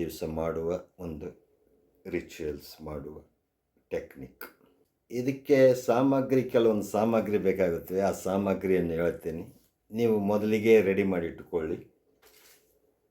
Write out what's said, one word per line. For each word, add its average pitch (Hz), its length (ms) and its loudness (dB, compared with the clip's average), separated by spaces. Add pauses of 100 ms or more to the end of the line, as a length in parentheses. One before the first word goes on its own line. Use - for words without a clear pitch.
ದಿವಸ 78 180 -10 (180)
ಮಾಡುವ 82 400 -4 (280)
ಒಂದು 80 220 -12 (760)
ರಿಚುವಲ್ಸ್ 82 680 -8 (160)
ಮಾಡುವ 76 300 -12 (800)
ಟೆಕ್ನಿಕ್. - 520 -14 (760)
ಇದಕ್ಕೆ 135 360 2 (300)
ಸಾಮಗ್ರಿ, 131 560 2 (100)
ಕೆಲವೊಂದು 110 400 2
ಸಾಮಗ್ರಿ 104 540 2
ಬೇಕಾಗುತ್ತವೆ. 92 520 0 (100)
ಆ - 20 -4 (120)
ಸಾಮಗ್ರಿಯನ್ನು 92 760 0
ಹೇಳ್ತೀನಿ, 82 420 -4 (540)
ನೀವು 113 180 2 (140)
ಮೊದಲಿಗೆ 107 440 4 (140)
ರೆಡಿ 98 260 2
ಮಾಡಿ 85 180 -2
ಇಟ್ಟುಕೊಳ್ಳಿ. 82 460 -6 (1300)